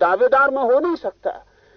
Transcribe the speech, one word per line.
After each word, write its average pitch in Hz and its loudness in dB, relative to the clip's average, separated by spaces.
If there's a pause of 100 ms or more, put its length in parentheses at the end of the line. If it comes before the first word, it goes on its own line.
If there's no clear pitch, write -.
दावेदार 254 2
मैं 269 -4
हो 254 2
नहीं 339 -4
सकता, - -12 (320)